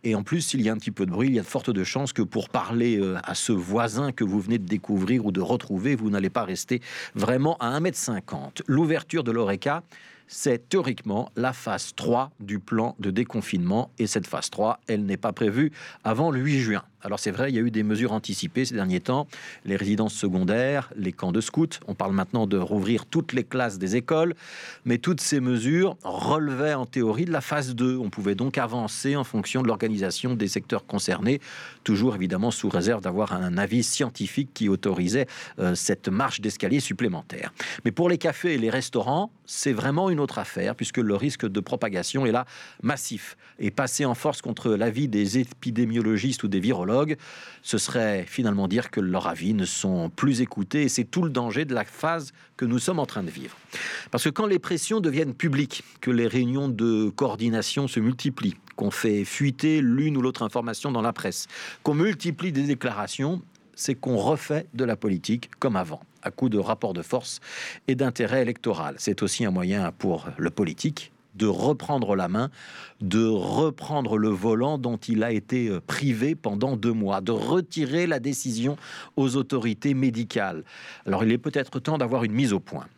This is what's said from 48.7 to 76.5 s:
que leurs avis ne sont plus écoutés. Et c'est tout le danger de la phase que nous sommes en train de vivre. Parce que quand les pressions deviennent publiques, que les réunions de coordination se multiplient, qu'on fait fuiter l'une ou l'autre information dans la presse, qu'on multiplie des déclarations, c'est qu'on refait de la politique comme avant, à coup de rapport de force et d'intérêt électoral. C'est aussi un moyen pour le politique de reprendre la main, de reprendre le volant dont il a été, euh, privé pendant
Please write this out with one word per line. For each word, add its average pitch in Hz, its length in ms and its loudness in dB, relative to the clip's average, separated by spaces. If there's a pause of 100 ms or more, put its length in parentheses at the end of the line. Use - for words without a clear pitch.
que 110 100 0
leurs 92 260 0
avis - 260 -2
ne 95 140 2
sont - 420 0
plus 131 320 2
écoutés. 127 440 0
Et 135 40 4
c'est 123 160 0
tout 180 180 0
le 165 60 2
danger 127 380 -2
de 127 80 -2
la 107 100 0
phase 156 480 -4 (240)
que - 80 -2
nous 240 140 2
sommes 185 200 0
en 156 60 2
train 107 180 -4
de - 80 -4
vivre. - 240 -12 (560)
Parce - 140 0
que 156 60 4
quand 214 160 0
les 190 120 4
pressions 196 420 0
deviennent 147 340 2
publiques, 143 500 0 (160)
que 127 100 -2
les 117 160 4
réunions 127 420 2
de 110 420 4
coordination 113 760 0
se 120 140 0
multiplient, 120 560 0 (200)
qu'on 104 140 0
fait 104 340 2
fuiter 147 580 2
l'une 139 340 4
ou 127 60 2
l'autre 123 200 0
information 117 480 -2
dans 120 120 0
la 117 100 2
presse, - 340 -6 (360)
qu'on 151 120 2
multiplie 170 580 0
des 139 100 2
déclarations, 139 800 -2 (320)
c'est - 200 -2
qu'on 123 220 0
refait 147 560 0
de 123 120 0
la 113 120 0
politique 107 640 -2
comme 120 180 2
avant, 82 240 -4 (220)
à 95 80 -6
coup - 180 0
de 107 100 4
rapport 104 360 0
de 87 80 -4
force - 380 -4 (480)
et 131 60 4
d'intérêt 127 460 2
électoral. 95 560 -2
C'est - 260 0
aussi 104 220 0
un 101 60 2
moyen 92 420 0
pour - 360 -2 (100)
le 160 100 0
politique - 640 -2 (220)
de 104 120 2
reprendre 117 720 2
la 92 120 0
main, 113 200 0 (540)
de 107 240 4
reprendre 110 920 0
le 107 140 4
volant 113 480 2
dont 120 180 -2
il 107 260 0
a 117 100 0
été, 117 360 0
euh, 92 180 -2
privé 131 480 0
pendant 120 440 -2